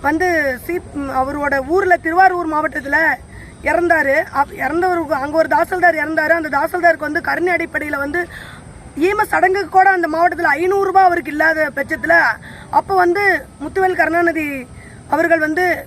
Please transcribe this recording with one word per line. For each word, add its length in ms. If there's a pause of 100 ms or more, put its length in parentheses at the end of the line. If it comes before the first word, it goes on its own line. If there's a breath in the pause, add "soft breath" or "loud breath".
வந்து 220 (360)
சி-, 160 (400)
அவரோட 340 (200)
ஊர்ல 200 (120)
திருவாரூர் 480
மாவட்டத்துல 440 (720 loud breath)
இறந்தாரு. 460 (240)
அப்-, 160 (100)
இறந்தவருக்கு 580
அங்க 180
ஒரு 120
தாசில்தார் 480
இறந்தாரு. 380
அந்த 160
தாசில்தாருக்கு 520
வந்து 220
கருணை 260
அடிப்படையில 480
வந்து 180 (840 loud breath)
ஈம 240
சடங்குக்கு 440
கூட 220
அந்த 180
மாவட்டத்துல 420
ஐந்நூறு 320
ரூபாய் 200
அவருக்கு 260
இல்லாத 420
பட்சத்துல 400 (600 loud breath)
அப்ப 240
வந்து 200 (400)
முத்துவேல் 380
கருணாநிதி 440 (720 loud breath)
அவர்கள் 300
வந்து 200 (220)